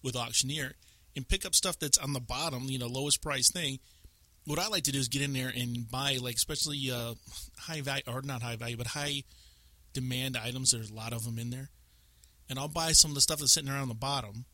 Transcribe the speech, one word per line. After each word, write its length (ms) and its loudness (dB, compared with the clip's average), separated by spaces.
with 140 -4
auctioneer 600 0
and 120 -6
pick 180 2
up 80 0
stuff 240 4
that's 200 4
on 160 0
the 60 -2
bottom, 500 -2
you 100 -2
know, 80 -4
lowest 340 2
price 300 4
thing. 280 -2
What 140 -2
I 100 -2
like 160 0
to 60 4
do 80 2
is 100 2
get 120 0
in 120 0
there 220 -2
and 360 -4
buy, 280 0
like, 160 -4
especially, 540 0
uh, 260 -4
high 220 -6
value, 260 -2
or 140 -4
not 200 -6
high 140 -4
value, 220 -6
but 100 -4
high 360 -2
demand 420 -2
items. 360 0
There's 180 0
a 60 -12
lot 180 -4
of 120 -4
them 120 -4
in 140 -4
there. 180 -8
And 80 -4
I'll 120 -4
buy 240 2
some 180 8
of 40 -4
the 60 4
stuff 180 4
that's 140 6
sitting 160 2
around 200 -2
the 40 -4
bottom 600 -4